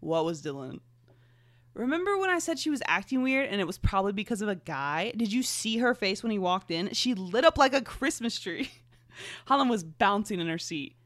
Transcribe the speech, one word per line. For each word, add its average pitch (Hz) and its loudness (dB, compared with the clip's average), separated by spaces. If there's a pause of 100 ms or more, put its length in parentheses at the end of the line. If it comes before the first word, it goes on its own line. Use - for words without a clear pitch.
What 160 0
was 165 -2
Dylan? 139 -8 (960)
"Remember 349 0
when 381 0
I 359 4
said 320 -2
she 311 -4
was 277 -2
acting 262 0
weird 262 2
and 202 -2
it 180 0
was 165 -8
probably 196 2
because 202 -4
of 214 0
a 196 -2
guy? 151 -4
Did 220 0
you 254 0
see 226 -2
her 240 4
face 202 -2
when 226 0
he 208 0
walked 185 0
in? 170 -2
She 247 0
lit 190 0
up 320 8
like 269 6
a 277 2
Christmas - -4
tree." - -6 (380)
<laughs> - -16
Holland 247 4
was 208 0
bouncing 202 2
in 165 -2
her 165 -4
seat. 151 -8